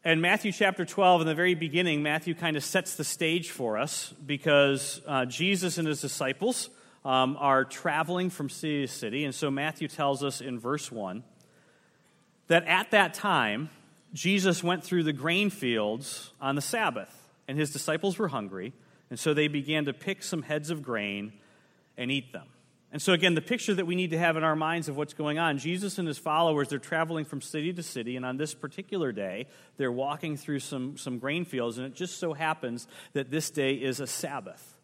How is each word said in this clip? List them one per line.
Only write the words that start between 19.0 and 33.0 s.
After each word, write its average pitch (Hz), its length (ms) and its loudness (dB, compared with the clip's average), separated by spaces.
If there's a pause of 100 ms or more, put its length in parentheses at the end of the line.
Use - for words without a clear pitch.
and 123 100 -8
so 156 140 2
they 151 140 4
began 147 380 0
to 135 80 -2
pick - 280 -6
some 156 220 -4
heads 151 260 -4
of 156 140 -6
grain 104 500 -4 (640)
and 123 140 -4
eat 135 220 -4
them. 87 120 -12 (460)
And 147 100 -8
so 190 120 4
again, 175 200 6
the 156 80 4
picture 233 320 -2
that 180 140 0
we 175 80 -2
need 180 160 0
to 160 80 0
have 165 180 4
in 156 60 0
our 156 120 4
minds 156 320 0
of 143 80 -6
what's 147 200 -4
going 151 240 -2
on, 160 180 2
Jesus 180 400 -4
and 175 100 -2
his 147 120 -4
followers, 156 500 2
they're 143 80 -2
traveling 160 480 -2
from 143 160 -8
city 156 320 -4
to 175 80 -8
city, 123 340 -6
and 127 80 -6
on 127 140 -4
this 147 160 -4
particular 165 580 -4
day, 98 360 -6 (300)
they're 131 140 0
walking 143 460 -4
through 143 220 -4
some, 135 400 -6
some 123 180 -6
grain 147 280 -2
fields, 120 340 -4
and 127 80 -6
it 131 80 -12
just - 240 -8
so 165 140 -2
happens 143 540 -4 (260)